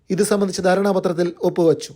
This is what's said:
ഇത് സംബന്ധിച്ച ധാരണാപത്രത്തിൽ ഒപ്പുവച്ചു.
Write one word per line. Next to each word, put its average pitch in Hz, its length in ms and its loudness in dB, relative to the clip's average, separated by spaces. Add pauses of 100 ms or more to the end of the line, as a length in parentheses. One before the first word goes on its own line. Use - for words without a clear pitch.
(100)
ഇത് 190 140 0
സംബന്ധിച്ച 196 380 -2
ധാരണാപത്രത്തിൽ 185 800 0
ഒപ്പുവച്ചു. 175 540 0